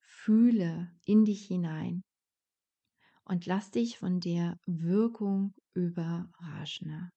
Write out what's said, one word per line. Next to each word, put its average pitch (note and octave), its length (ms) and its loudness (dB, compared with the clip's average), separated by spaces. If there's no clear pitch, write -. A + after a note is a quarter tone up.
Fühle G#3 880 2
in G#3+ 200 6
dich G#3 220 -2
hinein F3 560 -4
und F3+ 220 -2
lass F#3+ 240 -2
dich A#3 260 0
von F3+ 220 -2
der E3+ 480 -2
Wirkung G3 880 0
überraschen. E3+ 1400 -6